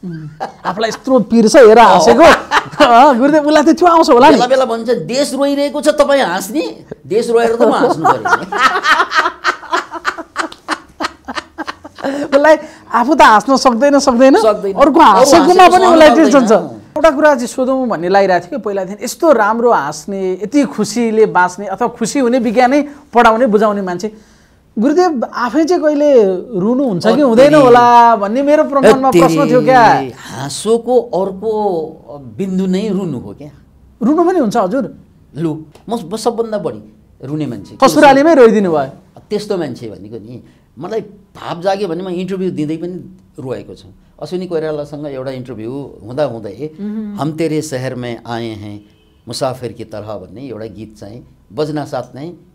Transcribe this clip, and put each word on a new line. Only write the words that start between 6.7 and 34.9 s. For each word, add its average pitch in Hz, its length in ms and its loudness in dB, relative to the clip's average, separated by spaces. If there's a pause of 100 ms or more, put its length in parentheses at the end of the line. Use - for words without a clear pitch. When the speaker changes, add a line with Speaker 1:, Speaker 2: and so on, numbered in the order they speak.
Speaker 2:
देश 220 240 -2
रोएर 226 260 0
त 233 60 0
म 220 100 2
हाँस्नु 254 320 -2
पऱ्यो 453 220 0
नि।" 349 200 -2 (3500)
Speaker 1:
<laughs> 277 200 -6
उसलाई 302 320 2 (380)
आफू 240 200 0
त 294 80 4
हाँस्न 247 340 4
सक्दैन, 277 420 2
सक्दैन। 269 440 4
Speaker 2:
सक्दैन। 208 320 0
Speaker 1:
अर्को 190 60 0
Speaker 2:
अरू 285 200 4
Speaker 1:
हाँसेकोमा 285 460 6
Speaker 2:
हाँसेको 359 300 6
Speaker 1:
पनि 370 80 4
Speaker 2:
सहन 359 80 4
Speaker 1:
उसलाई 320 160 8
Speaker 2:
गर्दैन। 302 220 4
Speaker 1:
टेन्सन 254 160 4
छ। 208 60 2 (440)
एउटा 302 140 4
कुरा 294 240 2
चाहिँ 240 140 -6
सोधौँ 262 400 -4
भन्ने 175 200 -4
लागिरहेको 185 380 2
थियो 285 120 -10
कि 208 60 -12
पहिलादेखि, 196 400 -8
यस्तो 311 280 0
राम्रो 226 400 0
हाँस्ने, 185 600 -6
यति 208 320 -2
खुसीले 220 640 -2
बाँच्ने 180 400 -2
अथवा 196 220 -4
खुसी 233 300 -6
हुने 254 200 0
विज्ञानै 247 440 0 (320)
पढाउने, 233 320 4
बुझाउने 208 360 0
मान्छे, 185 300 -8 (680)
गुरुदेव 294 440 0 (120)
आफै 240 300 -2
चाहिँ 320 180 -2
कहिले 294 420 2 (360)
रुनुहुन्छ 226 460 -2
कि 226 140 2
हुँदैन 269 340 4
Speaker 2:
अति। 294 100 6
Speaker 1:
होला 240 520 6
भन्ने 208 260 -4
मेरो 302 220 2
प्र-, 277 300 4
मनमा 262 140 0
Speaker 2:
अति। - 120 4
Speaker 1:
प्रश्न 269 280 2
थियो 247 140 2
क्या। 220 400 4 (140)
Speaker 2:
हाँसोको 226 840 -4
अर्को 190 540 -6 (800)
बिन्दु 190 300 -4
नै 190 220 -4
रुनु 180 300 -6
हो 101 160 -16
क्या। 147 160 -20 (520)
Speaker 1:
रुनु 311 220 0
पनि 359 140 0
हुन्छ 220 180 -2
हजुर? 208 380 -4 (420)